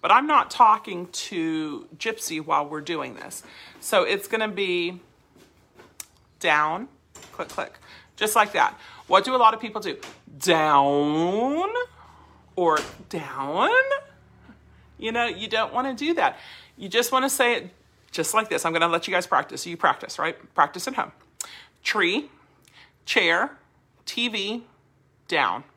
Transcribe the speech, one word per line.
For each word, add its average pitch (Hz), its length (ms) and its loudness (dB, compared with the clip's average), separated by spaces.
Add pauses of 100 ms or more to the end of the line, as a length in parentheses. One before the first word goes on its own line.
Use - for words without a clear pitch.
But - 80 0
I'm 254 160 6
not 294 240 2
talking 214 600 2
to 160 840 -6
Gypsy 170 480 -6
while 151 240 0
we're 151 140 -8
doing 147 320 -6
this. - 280 -16 (380)
So 190 220 2
it's 196 240 -2
gonna 220 220 -2
be 180 520 -4 (1400)
down, 160 480 0 (420)
click, - 180 -10
click, - 300 -10 (380)
just 214 180 -2
like 214 180 4
that. - 240 0 (300)
What 196 180 4
do 262 100 -2
a 254 40 2
lot 226 160 6
of 220 60 -10
people 214 200 -8
do? 165 160 -8 (420)
Down 160 1300 2 (840)
or 160 240 4 (280)
down? 147 600 -2 (1300)
You 220 140 -6
know, 233 140 0
you 202 220 -8
don't 220 240 -2
wanna 254 220 -2
do 294 200 -2
that. 185 220 0 (400)
You 196 120 -12
just 240 240 0
wanna 262 180 2
say 240 240 2
it 180 160 -6 (400)
just 165 240 -4
like 214 160 2
this. - 160 -2
I'm 165 60 0
gonna 165 160 2
let 170 180 0
you 190 80 -4
guys 180 120 0
practice. - 360 0
So 175 80 -10
you 170 60 -10
practice, - 420 -2
right? 165 180 -4 (160)
Practice - 360 0
at 269 60 -8
home. - 180 -4 (720)
Tree, 208 440 0 (800)
chair, 185 500 2 (480)
T 240 240 -4
V, 214 380 -6 (640)
down. 127 340 -2 (140)